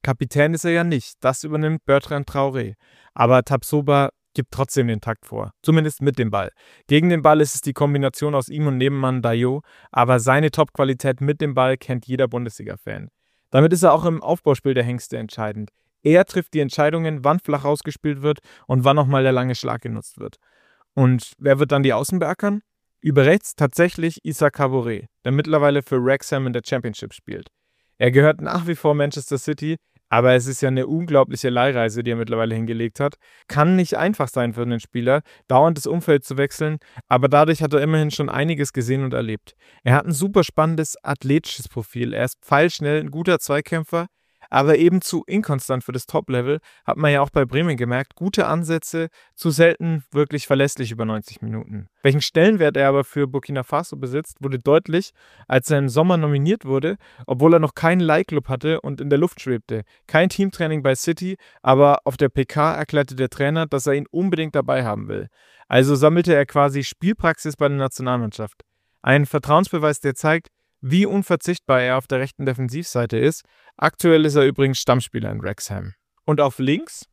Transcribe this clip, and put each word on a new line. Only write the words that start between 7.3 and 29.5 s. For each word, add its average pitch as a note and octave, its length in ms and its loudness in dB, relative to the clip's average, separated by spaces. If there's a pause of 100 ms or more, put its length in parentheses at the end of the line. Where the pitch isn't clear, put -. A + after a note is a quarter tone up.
ist D3 140 0
es - 60 -8
die C#3 120 -6
Kombination C#3+ 600 -2
aus C3 140 -2
ihm D3+ 180 -2
und C3 100 -2
Nebenmann C3 460 -2
Dayo, A#2+ 400 -2 (280)
aber B2 280 2
seine C3+ 320 2
Top-Qualität C3+ 720 -2
mit D3 200 -2
dem C#3+ 140 -4
Ball C3 200 2
kennt B2+ 300 -8
jeder B2+ 220 -2
Bundesliga-Fan. G#2+ 840 -10 (400)
Damit D#3 240 6
ist E3+ 80 0
er E3 120 8
auch D#3+ 120 2
im E3 160 -2
Aufbauspiel C#3 540 0
der B2 80 2
Hengste B2 340 -6
entscheidend. G#2+ 540 -10 (320)
Er E3 220 6
trifft - 280 -6
die D#3 60 -2
Entscheidungen, D3+ 640 -2
wann D3+ 160 2
flach C#3+ 260 -4
rausgespielt D3 560 -4
wird D3 180 -2 (280)
und C3 160 2
wann C#3 120 4
nochmal C#3 280 2
der C3 80 2
lange B2+ 240 -2
Schlag B2 260 -6
genutzt A2+ 380 -12
wird. G#2 180 -14 (560)
Und B2+ 460 2
wer C#3 180 2
wird C#3 140 0
dann C#3 120 2
die C3 100 2
Außen C#3+ 260 -2
beackern? G3+ 420 -4 (400)
Über C#3 240 4
rechts F3 300 2
tatsächlich E3 680 0
Issa D3+ 280 0
Kabore, B2+ 560 -4 (180)
der B2+ 60 -2
mittlerweile D3 500 2
für C3 220 -2
Wrexham C3+ 420 -2
in B2 80 -4
der A#2+ 100 -4
Championship A#2+ 500 -8
spielt. - 360 -16 (480)
Er B2 140 2
gehört C#3+ 300 4
nach E3+ 260 -4
wie E3+ 80 -2
vor D3+ 180 0
Manchester C#3+ 460 -4
City, D3+ 380 -6 (320)